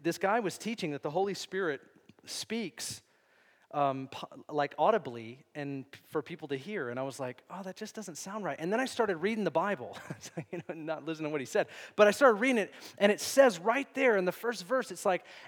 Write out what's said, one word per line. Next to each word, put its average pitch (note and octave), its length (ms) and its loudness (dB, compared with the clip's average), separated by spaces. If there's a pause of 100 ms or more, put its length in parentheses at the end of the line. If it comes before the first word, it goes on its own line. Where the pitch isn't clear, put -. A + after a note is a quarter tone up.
this E3 140 0
guy G#3 240 2
was F3+ 160 -4
teaching G#3 340 -6
that C#3 120 -6
the D#3 60 -4
Holy F#3 260 -2
Spirit F3+ 440 -4 (460)
speaks - 760 -8 (720)
um, C3+ 340 0
pu-, - 160 -12 (240)
like, C#3+ 300 -2
audibly C#3 760 0
and C#3 380 -8
p-, - 160 -20
for D#3 140 -4
people D#3 260 -10
to C#3 80 -4
hear. C#3+ 340 -6
And A#2+ 100 -6
I C3 40 -4
was C3+ 160 -8
like, B2+ 300 -8
"Oh, F3+ 140 -12
that F#3 120 -12
just G#3+ 180 -12
doesn't F#3+ 240 -12
sound G3+ 280 -10
right." C#3+ 120 -4
And E3 140 -4
then A3 80 2
I C4 60 0
started G#3 320 0
reading G#3+ 260 0
the E3+ 80 0
Bible, D#3+ 460 0 (260)
<laughs> - 280 -12
you E3+ 160 -8
know, F3 80 -8
not D#3 300 -6
listening D#3 240 -4
to - 20 -4
what D3+ 100 -2
he B2+ 40 -8
said. F#3 220 0 (280)
But G#3+ 120 10
I G#3 40 6
started A3 280 8
reading B3 200 4
it, F#3 140 -2 (240)
and G3+ 140 6
it F#3 80 0
says B3 400 6
right A#3 340 0
there B3+ 240 4
in F#3 80 2
the F3+ 60 2
first A3+ 340 -6
verse, A#3+ 260 -2
it's F3 140 -6
like, F#3 200 2 (220)